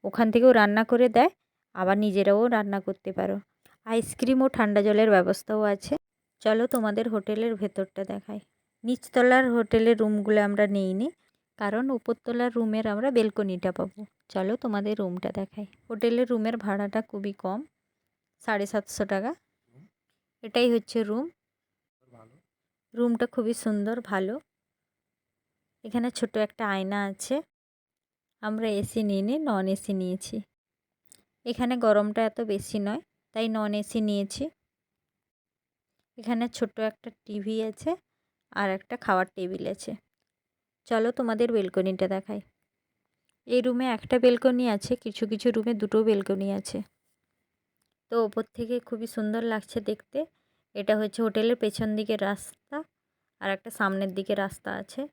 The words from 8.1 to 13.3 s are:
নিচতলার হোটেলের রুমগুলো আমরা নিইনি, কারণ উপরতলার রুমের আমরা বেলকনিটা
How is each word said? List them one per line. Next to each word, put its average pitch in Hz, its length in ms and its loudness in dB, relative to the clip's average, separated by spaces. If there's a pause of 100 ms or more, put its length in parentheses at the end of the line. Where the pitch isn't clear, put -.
নিচতলার 254 680 4
হোটেলের 226 460 4
রুমগুলো 214 440 2
আমরা 202 260 2
নিইনি, 196 400 0 (520)
কারণ 214 300 -2
উপরতলার 240 640 -2
রুমের 220 340 0
আমরা 220 240 0
বেলকনিটা 202 600 0